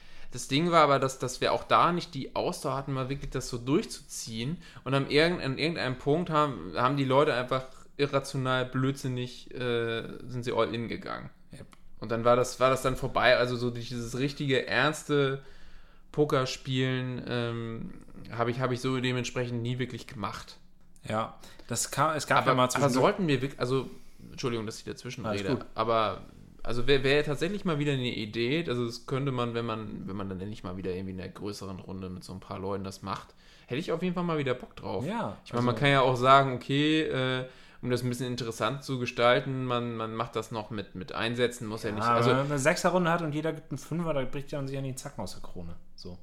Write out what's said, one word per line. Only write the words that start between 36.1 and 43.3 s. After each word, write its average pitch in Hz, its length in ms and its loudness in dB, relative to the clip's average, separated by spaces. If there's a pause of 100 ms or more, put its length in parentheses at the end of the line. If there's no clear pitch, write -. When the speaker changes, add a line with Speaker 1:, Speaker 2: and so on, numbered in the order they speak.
Speaker 1:
sagen, 135 360 8
okay, 147 500 2
äh, 131 420 -2 (360)
um 123 80 -4
das 123 140 0
ein 127 60 0
bisschen 123 180 -2
interessant 123 560 -2
zu 131 160 -4
gestalten, 131 640 4
man, 120 320 -2
man 113 180 -4
macht 117 220 -4
das 110 160 -4
noch 110 180 -6
mit, 104 260 -8
mit 92 180 -10
Einsätzen, 117 520 0
muss 107 180 -6
ja 110 80 -2
Speaker 2:
Ja, 104 40 -4
Speaker 1:
nicht, 107 100 -2
also 120 260 6
Speaker 2:
wenn 127 60 4
man 139 100 2
eine 147 120 -2
Sechser-Runde 170 500 2
hat 170 120 2
und 151 120 -2